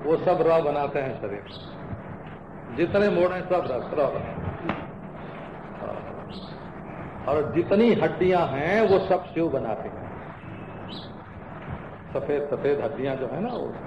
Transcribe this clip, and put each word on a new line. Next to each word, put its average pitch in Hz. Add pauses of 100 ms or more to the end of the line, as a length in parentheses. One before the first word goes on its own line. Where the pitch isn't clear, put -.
वो 151
सब 175
रा 165
बनाते 143
हैं 127
शरीर। 101 (1300)
जितने 202
मोड़ 180
हैं, 180
सब 175
रा, 131
रा 131
बनाते -
हैं। - (2500)
और 143
जितनी 202
हड्डियां 165
हैं, 175
वो 196
सब 180
शिव 160
बनाते 117
हैं। - (2000)
सफेद 143
सफेद 139
हड्डियां 131
जो 127
है 139
ना, 233
वो 165 (140)